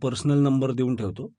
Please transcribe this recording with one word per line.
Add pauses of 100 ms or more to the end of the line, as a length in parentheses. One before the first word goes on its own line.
पर्सनल
नंबर
देऊन
ठेवतो.